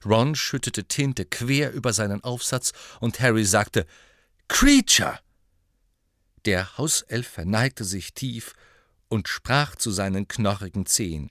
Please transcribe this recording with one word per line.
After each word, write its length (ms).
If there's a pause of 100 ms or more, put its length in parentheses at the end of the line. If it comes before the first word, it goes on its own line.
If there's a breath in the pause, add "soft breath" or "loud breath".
Ron 300
schüttete 500
Tinte 400
quer 480
über 200
seinen 320
Aufsatz 480 (280 loud breath)
und 200
Harry 240
sagte: 420 (640 soft breath)
Creature! 720 (1300)
Der 320
Hauself 520
verneigte 560
sich 300
tief 400 (540 soft breath)
und 200
sprach 480
zu 140
seinen 360
knorrigen 600
Zehen 440